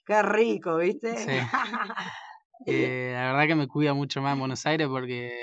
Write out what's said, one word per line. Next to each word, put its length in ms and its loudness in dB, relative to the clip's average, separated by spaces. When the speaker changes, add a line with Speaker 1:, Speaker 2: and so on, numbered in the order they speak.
Speaker 1:
Qué 180 4
rico, 540 2
¿viste? 400 0
Speaker 2:
Sí. 140 -4
Speaker 1:
<laughs> 760 -2
Speaker 2:
Eh, 460 0
la 200 0
verdad 140 4
que 100 4
me 120 2
cuida 260 2
mucho 280 -2
más 120 0
en 40 -2
Buenos 260 -4
Aires 240 2
porque 420 -4